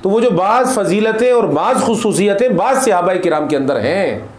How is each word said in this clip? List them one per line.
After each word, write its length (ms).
तो 60
वो 120
जो 100
बाज़ 380
फजीलतें 600
और 160
बाज़ 380
खुसूसियतें 720
बाज़ 220
सहाबाए 400
किराम 280
के 80
अंदर 240
हैं 600